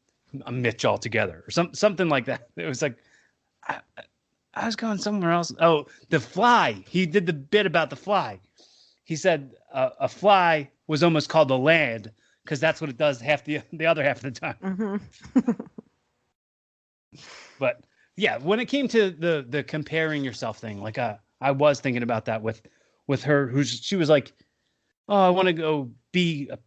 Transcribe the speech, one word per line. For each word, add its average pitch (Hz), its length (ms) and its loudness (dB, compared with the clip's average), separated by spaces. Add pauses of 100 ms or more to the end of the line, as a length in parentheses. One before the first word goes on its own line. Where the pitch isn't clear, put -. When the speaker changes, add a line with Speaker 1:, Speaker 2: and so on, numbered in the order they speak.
(460)
Speaker 1:
I'm 123 160 -6
Mitch 113 220 -2
altogether," 104 640 -2
or - 40 -16
some-, 170 220 -2
something 185 360 0
like 135 160 0
that. 123 320 -8
It 170 80 -8
was 131 160 -6
like, 139 160 -4 (680)
"I, - 120 -8 (720)
I - 120 -6
was 226 100 -4
going 214 220 -4
somewhere 190 340 -2
else." 170 300 0
Oh, 165 240 4 (240)
The 160 100 2
Fly. 170 680 2
He 180 160 0
did 170 200 0
the 175 80 0
bit 160 320 0
about 160 240 0
The 139 60 -12
Fly. 139 440 -2 (680)
He 165 100 -6
said, 147 400 0 (180)
uh, 131 160 0 (100)
a 135 100 0
fly 175 600 4 (180)
was 151 160 2
almost 160 260 4
called 156 220 4
a 131 40 4
land 127 560 2 (340)
'cause 143 140 -6
that's 156 220 0
what 156 80 -6
it 120 80 -12
does 143 240 0
half 139 240 0
the, 147 220 -6
<laughs> - 60 -20
the 160 120 -6
other 160 180 2
half 135 140 0
of 135 160 -10
the - 60 -18
time. - 220 -8
Speaker 2:
Mm-hmm. 202 920 -4 (140)
<laughs> - 120 -20 (1800)
Speaker 1:
But 131 240 -2 (340)
yeah, 175 220 0
when 180 200 0
it 247 60 -4
came 277 240 -2
to 208 220 2
the, 160 360 -2
the 139 160 -4
comparing 156 600 -4
yourself 117 360 -8
thing, 104 220 -10
like, 107 160 -8
uh, 117 180 -4 (260)
I 135 100 2
was 139 280 2
thinking 123 240 -2
about 117 220 -2
that 110 160 -4
with, 113 200 -6 (460)
with 131 160 -2
her, 143 240 2
who's, 127 220 0 (120)
she - 140 -4
was 165 140 2
like, 143 240 4 (720)
"Oh, 202 80 2
I 190 140 6
wanna 185 240 2
go 156 380 -2 (200)
be 165 380 0
a 127 180 -10